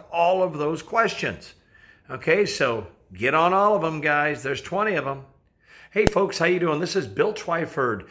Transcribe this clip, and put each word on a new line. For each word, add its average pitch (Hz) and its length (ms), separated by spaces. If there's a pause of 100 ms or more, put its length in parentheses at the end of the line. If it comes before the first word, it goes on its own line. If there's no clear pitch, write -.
(100)
all 175 320
of 160 160
those 156 240
questions. - 720 (560)
Okay, 160 340
so 117 440 (240)
get 120 220
on 170 180
all 208 220
of 170 80
'em, 160 180
guys. 147 420
There's 135 200
twenty 202 320
of 135 120
'em. 135 180 (680)
Hey, 214 140
folks, 190 320
how 165 80
you 180 140
doing? 156 180
This 175 160
is 151 140
Bill 151 240
Twyford 143 800